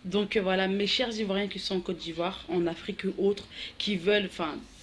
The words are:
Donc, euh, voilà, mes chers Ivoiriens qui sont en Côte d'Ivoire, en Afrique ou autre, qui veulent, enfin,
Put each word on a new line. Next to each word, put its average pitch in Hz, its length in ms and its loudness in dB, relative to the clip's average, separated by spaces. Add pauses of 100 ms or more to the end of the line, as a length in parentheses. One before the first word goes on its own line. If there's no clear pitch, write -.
Donc, 202 320 0
euh, 202 60 4
voilà, 190 240 4
mes 196 220 2
chers 233 280 0
Ivoiriens 202 300 0
qui 190 140 -6
sont 196 160 -2
en 180 40 2
Côte 180 180 -4
d'Ivoire, 165 500 -4
en 175 180 2
Afrique 180 380 -4
ou 190 200 0
autre, 202 220 2 (320)
qui 202 160 0
veulent, 196 320 4
enfin, 156 320 -4 (240)